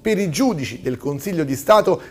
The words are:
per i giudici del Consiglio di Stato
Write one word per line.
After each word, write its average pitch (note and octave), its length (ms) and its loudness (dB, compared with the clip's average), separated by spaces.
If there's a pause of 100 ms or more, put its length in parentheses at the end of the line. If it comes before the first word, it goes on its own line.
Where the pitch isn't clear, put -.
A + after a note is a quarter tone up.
per A3 180 0
i G3 100 0
giudici D3+ 520 -2
del B2+ 160 -4
Consiglio C#3+ 480 -4
di C#3 100 -2
Stato G3+ 560 4